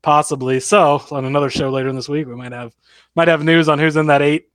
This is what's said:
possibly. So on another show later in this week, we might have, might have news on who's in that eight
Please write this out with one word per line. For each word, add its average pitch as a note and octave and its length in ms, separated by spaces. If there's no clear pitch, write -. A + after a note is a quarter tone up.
possibly. C3+ 600
So D3 500
on C#3 140
another C#3 260
show C3+ 200
later C3+ 180
in C3+ 80
this B2 120
week, D3 200
we A#2+ 80
might B2 160
have, A#2+ 200
might E3 120
have D#3+ 140
news D#3+ 260
on D3 120
who's D#3 160
in D#3 100
that C#3+ 160
eight D3+ 320